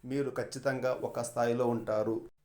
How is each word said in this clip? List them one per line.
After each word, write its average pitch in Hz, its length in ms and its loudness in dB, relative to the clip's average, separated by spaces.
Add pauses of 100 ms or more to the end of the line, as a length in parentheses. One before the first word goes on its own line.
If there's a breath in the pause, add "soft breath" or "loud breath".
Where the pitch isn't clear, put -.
మీరు 135 320 0
ఖచ్చితంగా 127 560 0
ఒక - 280 -4
స్థాయిలో 120 460 2
ఉంటారు. 113 600 0 (160)